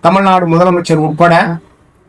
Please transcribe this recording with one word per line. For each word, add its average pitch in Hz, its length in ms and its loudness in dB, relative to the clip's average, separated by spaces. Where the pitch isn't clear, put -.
தமிழ்நாடு 185 460 0
முதலமைச்சர் 170 600 0
உட்பட, 170 520 0